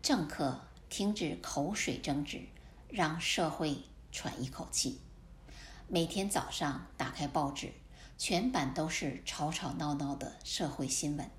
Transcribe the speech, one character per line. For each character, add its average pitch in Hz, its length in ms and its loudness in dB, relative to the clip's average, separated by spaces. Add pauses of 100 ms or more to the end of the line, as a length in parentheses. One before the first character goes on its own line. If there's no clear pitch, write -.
政 208 280 6
客 131 360 0 (240)
停 202 240 2
止 160 280 0
口 147 340 0
水 - 240 0
争 143 240 2
执， - 240 -6 (400)
让 165 320 2
社 170 300 4
会 147 340 2 (300)
喘 - 280 -4
一 127 60 0
口 - 240 -6
气。 - 300 2 (880)
每 170 160 6
天 196 240 0
早 - 200 2
上 139 460 0
打 127 140 -2
开 - 180 -2
报 143 240 4
纸， - 220 -6 (440)
全 208 320 4
版 143 240 2
都 160 140 4
是 - 380 0
吵 151 260 0
吵 175 220 -2
闹 147 220 2
闹 139 200 0
的 - 300 -6
社 160 240 0
会 135 180 0
新 147 300 2
闻 151 220 -4